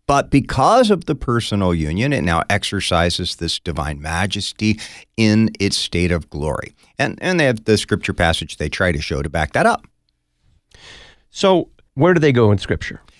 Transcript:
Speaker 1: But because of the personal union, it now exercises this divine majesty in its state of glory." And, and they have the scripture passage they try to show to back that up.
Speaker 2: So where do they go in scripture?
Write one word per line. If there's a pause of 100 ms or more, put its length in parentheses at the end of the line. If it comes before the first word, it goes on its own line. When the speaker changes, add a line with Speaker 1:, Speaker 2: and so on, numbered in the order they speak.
Speaker 1:
But
because
of
the
personal
union,
it
now
exercises
this
divine
majesty (380)
in (100)
its
state
of
glory." (260)
And,
and
they
have
the
scripture
passage
they
try
to
show
to
back
that
up. (1400)
Speaker 2:
So (240)
where
do
they
go
in
scripture? (200)